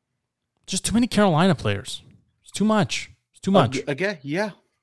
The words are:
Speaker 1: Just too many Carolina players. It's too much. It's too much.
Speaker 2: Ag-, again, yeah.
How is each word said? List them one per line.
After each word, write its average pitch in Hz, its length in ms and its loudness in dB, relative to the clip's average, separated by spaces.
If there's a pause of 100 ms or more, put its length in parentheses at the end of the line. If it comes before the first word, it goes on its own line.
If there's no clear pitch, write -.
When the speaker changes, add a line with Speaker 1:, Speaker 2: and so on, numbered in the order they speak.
(680)
Speaker 1:
Just - 180 -6
too - 80 -2
many 233 140 2
Carolina 180 480 4
players. - 480 -6 (380)
It's - 100 -20
too - 140 -2
much. 214 440 0 (220)
It's - 80 -20
too 190 120 -2
much. 135 280 4
Speaker 2:
Ag-, - 100 -10
again, 175 320 -4
yeah. 175 300 -4 (320)